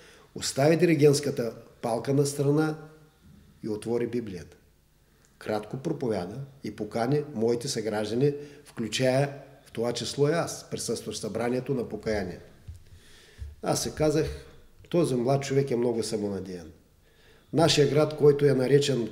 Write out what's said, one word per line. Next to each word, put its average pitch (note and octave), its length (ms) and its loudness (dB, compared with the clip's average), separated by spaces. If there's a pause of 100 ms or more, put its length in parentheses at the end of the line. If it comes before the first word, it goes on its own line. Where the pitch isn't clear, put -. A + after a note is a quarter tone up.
(360)
остави D3+ 420 2
диригентската C#3 760 4 (280)
палка A#2+ 320 -2
на C#3 120 4
страна D3 520 0 (840)
и G#2+ 60 -6
отвори A2+ 380 -2
Библията. G#2+ 500 -8 (880)
Кратко G#2+ 320 -4
проповяда A#2 580 -4 (280)
и G#2+ 120 -8
покани A#2+ 480 0 (100)
моите A#2 340 0
съграждани, A2 640 0 (320)
включая C3 680 0 (320)
в - 60 -20
това A#2 220 -4
число C#3 360 0
и - 20 2
аз, - 380 -4
присъстващ A2 480 -6
в - 40 -8
събранието B2 520 -4
на A#2 160 -4
покаяние. G2+ 500 -4 (1200)
Аз - 220 -2
се - 120 -6
казах: D3+ 300 2 (640)
„Този D#3 260 2
млад C3 280 0
човек C3+ 280 0
е B2 40 2
много A#2 280 0
самонадеян.“ F#2+ 680 -6 (800)
Нашия D3 360 4
град, D3 280 2
който D3 280 6
е C3+ 80 6
наречен B2+ 580 2